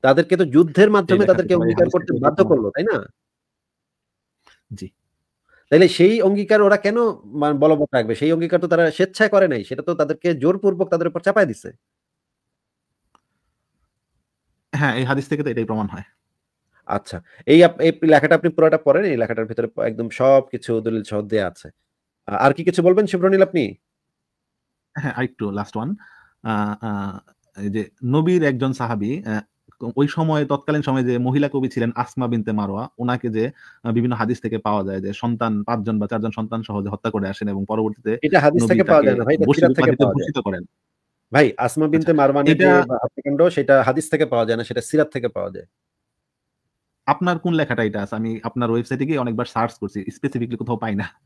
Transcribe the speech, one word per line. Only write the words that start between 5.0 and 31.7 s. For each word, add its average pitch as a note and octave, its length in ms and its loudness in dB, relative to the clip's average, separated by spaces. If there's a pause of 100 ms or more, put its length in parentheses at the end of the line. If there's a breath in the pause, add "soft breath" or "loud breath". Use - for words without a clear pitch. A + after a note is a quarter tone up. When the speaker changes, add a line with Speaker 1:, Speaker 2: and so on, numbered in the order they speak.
Speaker 1:
তাইলে E3+ 160 8
সেই F#3 340 4
অঙ্গীকার G3+ 400 2
ওরা G3+ 140 6
কেন, G3+ 220 -2 (360)
মানে, D3 200 0
বলবৎ D3 360 2
রাখবে? A2+ 240 0
সেই D3+ 180 0
অঙ্গীকার E3+ 280 0
তো F3 80 -4
তারা E3+ 220 2
স্বেচ্ছায় F#3+ 400 0
করে G3 180 4
নাই, A#2+ 160 -4
সেটা B2+ 180 -10
তো F3 120 -4
তাদেরকে D3+ 400 -2
জোরপূর্বক F#3 540 0
তাদের E3+ 180 -2
উপর F3 140 -6
চাপায় G3 260 2
দিছে। G#2+ 220 -10 (3000)
Speaker 2:
হ্যাঁ, C#3 240 0
এই B2+ 80 -2
হাদিস C3+ 220 -4
থেকে D3+ 160 -4
তো C#3+ 80 -4
এটাই A#2 140 -4
প্রমাণ G#2+ 240 -4
হয়। F#2+ 160 -12 (840)
Speaker 1:
আচ্ছা, - 280 -6 (300 soft breath)
এই D3+ 160 8
আপ-, E3+ 180 6
এই E3 120 4 (100)
লেখাটা D#3 320 6
আপনি D#3+ 160 0
পুরাটা D#3 280 2
পড়েন, D#3 260 2
এই D#3+ 120 -2
লেখাটার A2+ 300 -2
ভিতরে A2+ 200 -4
প-, - 140 -10
একদম A2+ 300 -4
সবকিছু C3 600 2 (100)
দলিল A2 220 -4
সহ G#2 200 -6
দেয়া G#2 240 -2
আছে। F2 220 -12 (600)
আ-, G2+ 100 -4
আর C#3 140 4
কি E3 120 -6
কিছু F3 180 0
বলবেন F#3 240 4
শুভ্রনীল F#3+ 360 2
আপনি? F#3 220 0 (1300)
Speaker 2:
হ্যাঁ, C#3 180 -6
আরেকটু B2+ 380 -4
লাস্ট G#2 240 -8
ওয়ান। A#2 160 -6 (520 soft breath)
আ, A2+ 100 -4 (280)
আ, A2 100 -8 (680)
এই G2+ 140 -6
যে G#2+ 120 -2 (220)
নবীর D#3+ 400 0
একজন C3+ 280 0
সাহাবী, A2+ 400 -4 (100)
আ, A2 120 -6 (600)
ওই C#3+ 120 2
সময়, D#3 380 -2
তৎকালীন C#3+ 360 -2
সময়ে C3 220 0
যে B2 140 0
মহিলা C3 300 0
কবি C3+ 200 -4
ছিলেন A#2 260 -2